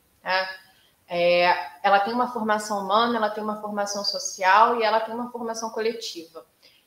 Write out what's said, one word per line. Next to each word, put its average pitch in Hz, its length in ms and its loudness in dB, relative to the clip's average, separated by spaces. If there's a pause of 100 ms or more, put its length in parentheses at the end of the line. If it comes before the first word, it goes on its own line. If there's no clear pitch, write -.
(220)
né? 185 260 -2 (640)
É, 175 580 2 (120)
ela 202 180 6
tem 208 120 -2
uma 240 200 -2
formação 214 520 -2
humana, 226 320 2
ela 214 140 0
tem 214 120 -8
uma 214 180 -6
formação 202 440 -6
social 202 760 2
e 220 60 0
ela 214 160 2
tem 220 120 -8
uma 233 200 -8
formação 226 380 -8
coletiva. 220 760 -8 (400)